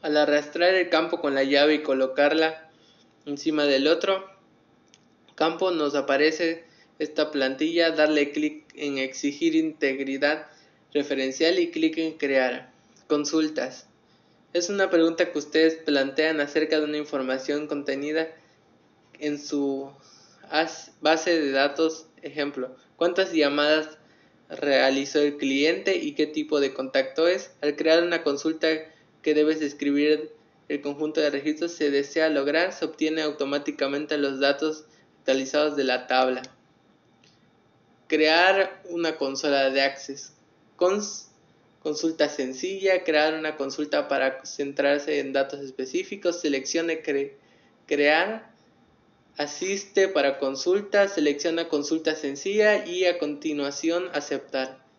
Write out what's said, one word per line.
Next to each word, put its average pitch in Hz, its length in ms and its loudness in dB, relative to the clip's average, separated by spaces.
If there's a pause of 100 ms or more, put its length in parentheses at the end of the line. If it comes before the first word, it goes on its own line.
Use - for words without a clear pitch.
Al 151 140 0
arrastrar 151 580 4
el 180 140 2
campo 170 320 0
con 139 140 -2
la 135 80 2
llave 143 320 4
y 147 80 0
colocarla 147 880 0 (540)
encima 147 400 -2
del 139 240 4
otro 190 380 0 (1080)
campo 165 360 0
nos 147 240 0
aparece 156 720 2 (340)
esta 151 320 -2
plantilla, 156 600 0
darle 151 400 4
clic 151 340 -4 (100)
en 143 220 -6
exigir 139 580 -2
integridad 143 920 -2 (480)
referencial 143 640 0
y 170 120 0
clic 160 280 0
en 160 160 -4
crear. 131 580 0 (340)
Consultas. 151 800 -2 (680)
Es 175 160 -2
una 196 180 0
pregunta 170 420 2
que - 80 -4
ustedes 160 360 2
plantean 151 640 0
acerca 156 380 0
de 151 60 0
una 151 120 -4
información 143 680 -4
contenida 147 640 -4 (880)
en 147 200 -4
su 139 520 -4 (580)
as-, - 440 -4 (100)
base 160 360 4
de 143 120 0
datos. 147 560 0 (160)
Ejemplo, 143 520 -6 (220)
¿cuántas 175 360 0
llamadas 151 680 2 (500)
realizó 139 720 2
el 147 160 2
cliente 156 600 0
y 151 180 -4
qué 156 120 0
tipo 151 340 -2
de 135 120 0
contacto 135 560 0
es? 190 220 -2 (100)
Al 147 160 -2
crear 160 260 4
una 170 200 -2
consulta 156 460 -2 (520)
que 151 140 2
debes 156 260 4
escribir 147 680 0 (380)
el 143 120 -4
conjunto 151 400 -4
de 147 80 2
registros 151 440 -4
se 147 180 0
desea 143 400 0
lograr, 147 420 0
se - 140 -6
obtiene 156 340 -2
automáticamente 143 960 -4
los 139 240 -2
datos 147 460 0 (320)
actualizados 143 580 0
de 139 80 0
la 127 220 -2
tabla. 127 340 2 (1700)
Crear 175 840 4
una 170 280 -4
consola 139 520 0
de 135 140 2
Access. 135 500 -6 (440)
Cons-, 202 500 -2 (560)
consulta 151 460 0
sencilla, 175 760 -2
crear 151 320 2
una 156 220 -6
consulta 143 500 -4
para 135 400 -2
centrarse 143 720 -2
en 135 140 -4
datos 135 260 -2
específicos, 170 840 -6
seleccione 160 640 -2
cre-, 139 300 -4 (560)
crear, 156 640 0 (840)
asiste 190 720 -2
para 139 320 2
consulta, 190 680 2
selecciona 165 600 0
consulta 156 460 0
sencilla 196 720 0
y 180 200 0
a 175 120 2
continuación 147 920 -4
aceptar. 135 720 -6 (140)